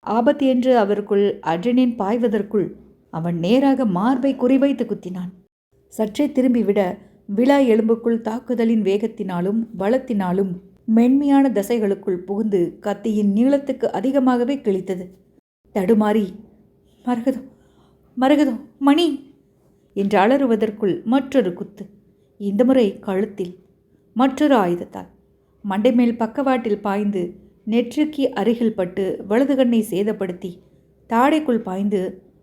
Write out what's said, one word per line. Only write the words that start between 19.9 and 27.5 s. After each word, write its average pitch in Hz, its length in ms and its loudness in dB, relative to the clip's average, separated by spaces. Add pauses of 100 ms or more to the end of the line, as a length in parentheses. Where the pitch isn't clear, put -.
என்று 196 260 0
அலறுவதற்குள் 220 840 0
மற்றொரு 247 500 0
குத்து. - 360 -14 (480)
இந்த 202 280 0
முறை 247 340 2
கழுத்தில், 190 600 -6 (540)
மற்றொரு 269 420 2
ஆயுதத்தால். 175 520 -2 (540)
மண்டை 208 320 0
மேல் 233 240 2
பக்கவாட்டில் 233 640 -2
பாய்ந்து, 202 540 -4 (300)